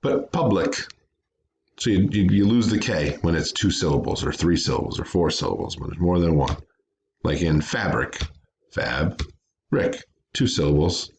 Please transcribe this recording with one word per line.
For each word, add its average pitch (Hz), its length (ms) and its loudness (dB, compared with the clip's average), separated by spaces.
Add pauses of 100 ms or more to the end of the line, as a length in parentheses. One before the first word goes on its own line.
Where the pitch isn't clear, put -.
But - 300 -2
public, 113 560 0 (880)
so - 120 -2
you, 98 220 4
you, 101 120 2
you 98 220 4
lose 113 240 4
the 110 100 2
K 76 420 -2
when 85 140 2
it's 78 160 -2
two 98 200 0
syllables 80 520 -2
or - 80 -2
three 85 260 2
syllables - 420 -4
or - 60 -6
four 85 240 0
syllables, - 480 -4
when - 140 -8
it's - 80 -12
more 87 200 2
than 82 160 4
one. 67 220 2 (680)
Like 76 180 0
in 90 200 4
fabric, 80 600 -2 (500)
fab, 69 500 -4 (500)
rick, - 300 -2 (320)
two 127 140 0
syllables. 73 720 0